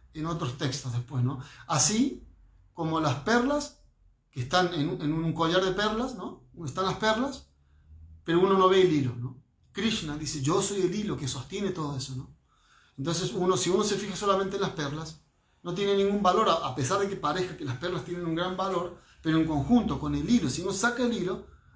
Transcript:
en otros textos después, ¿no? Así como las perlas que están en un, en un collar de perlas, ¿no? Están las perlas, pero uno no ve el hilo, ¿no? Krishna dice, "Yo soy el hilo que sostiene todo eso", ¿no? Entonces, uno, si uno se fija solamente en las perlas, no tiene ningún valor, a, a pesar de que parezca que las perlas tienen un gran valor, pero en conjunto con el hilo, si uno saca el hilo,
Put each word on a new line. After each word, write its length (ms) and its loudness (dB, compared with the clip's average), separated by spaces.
en 140 -6
otros 320 -4
textos 340 -4
después, 320 -2
¿no? 160 -2
Así 600 0
como 280 -2
las 200 2
perlas 580 2
que 100 -8
están 340 2
en 140 0
un, 140 -4
en 100 0
un 200 0
collar 320 2
de 80 2
perlas, 420 -2
¿no? 300 -12
Están 200 -4
las 120 0
perlas, 540 -2
pero 160 2
uno 160 6
no 120 8
ve 140 6
el 100 6
hilo, 240 0
¿no? 260 -10
Krishna 440 -2
dice, 260 -6
"Yo 200 2
soy 200 -2
el 120 2
hilo 220 -2
que 120 -6
sostiene 420 -6
todo 260 -6
eso", 200 -8
¿no? 200 -12
Entonces, 360 -4
uno, 240 2
si 140 0
uno 120 4
se 140 0
fija 180 -6
solamente 420 0
en 60 -4
las 100 -2
perlas, 500 -8
no 120 -6
tiene 200 2
ningún 280 2
valor, 260 6
a, 180 2
a 80 -4
pesar 260 0
de 80 0
que 80 -6
parezca 400 -2
que 80 -10
las 140 -6
perlas 260 -4
tienen 220 -8
un 80 -2
gran 220 -2
valor, 420 -4
pero 160 2
en 80 4
conjunto 520 2
con 160 -2
el 140 -2
hilo, 200 4
si 140 -4
uno 100 -2
saca 320 0
el 80 0
hilo, 340 -4